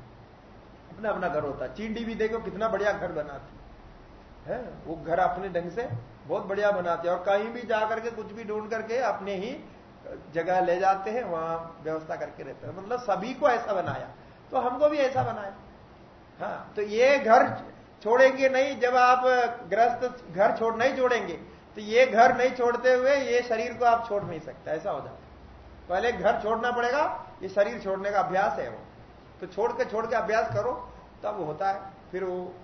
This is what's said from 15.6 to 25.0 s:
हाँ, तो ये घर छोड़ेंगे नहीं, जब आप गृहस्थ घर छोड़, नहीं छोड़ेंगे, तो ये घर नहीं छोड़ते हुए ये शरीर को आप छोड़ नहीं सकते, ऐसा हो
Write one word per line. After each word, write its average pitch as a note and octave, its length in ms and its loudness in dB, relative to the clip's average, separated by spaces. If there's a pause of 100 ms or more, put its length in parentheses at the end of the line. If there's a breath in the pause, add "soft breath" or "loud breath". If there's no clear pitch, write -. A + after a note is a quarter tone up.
हाँ, F3+ 360 -8
तो G#3 60 -2
ये A#3 360 6
घर A#3 440 6 (400)
छोड़ेंगे C4 460 6
नहीं, C4 320 0
जब B3 160 2
आप B3+ 260 8 (480)
गृहस्थ A#3+ 640 0
घर G#3 220 4
छोड़, A3 200 0
नहीं A#3 200 2
छोड़ेंगे, A#3 360 0 (420 loud breath)
तो G#3+ 60 -12
ये A3+ 260 4
घर B3 300 6
नहीं B3+ 140 4
छोड़ते B3 440 2
हुए C4 220 4
ये A#3+ 260 0
शरीर A3+ 320 -2
को A#3 100 -2
आप A#3 240 4
छोड़ G3+ 140 -2
नहीं F3 180 -8
सकते, - 300 -12
ऐसा D#3+ 200 -4
हो C#3+ 100 -6